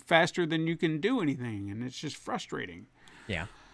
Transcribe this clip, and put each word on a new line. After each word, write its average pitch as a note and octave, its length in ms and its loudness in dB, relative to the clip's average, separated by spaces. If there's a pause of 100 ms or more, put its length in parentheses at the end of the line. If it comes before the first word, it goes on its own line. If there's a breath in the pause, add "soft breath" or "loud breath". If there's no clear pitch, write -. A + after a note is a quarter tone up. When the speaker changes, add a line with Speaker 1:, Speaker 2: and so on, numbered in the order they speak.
Speaker 1:
faster E3+ 420 4
than D#3+ 200 2
you E3 100 0
can D#3 240 2
do A#3 200 2
anything, A#2+ 500 -2
and A2 140 -4
it's B2+ 140 -8
just - 180 -6
frustrating. B2+ 720 -8 (420 soft breath)
Speaker 2:
Yeah. F2+ 180 -4 (280 soft breath)